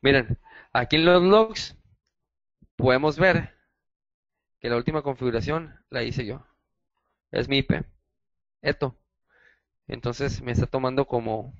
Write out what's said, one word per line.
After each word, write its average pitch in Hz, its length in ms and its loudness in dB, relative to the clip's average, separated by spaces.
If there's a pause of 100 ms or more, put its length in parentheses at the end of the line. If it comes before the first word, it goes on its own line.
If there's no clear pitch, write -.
Miren, 131 360 2 (340)
aquí 123 260 0
en 160 80 4
los 180 180 6
logs 220 520 2 (1000)
podemos 131 420 2
ver 180 380 2 (1040)
que 120 100 -6
la 120 80 0
última 156 240 -2
configuración 135 800 -4 (100)
la 123 140 -6
hice 120 220 -4
yo. - 200 -10 (880)
Es 123 180 -4
mi 139 80 0
I 131 60 0
P. - 200 -2 (800)
Eto. 147 340 -4 (920)
Entonces 120 560 -6
me 123 80 -6
está 120 160 0
tomando 131 400 -2
como 113 520 -6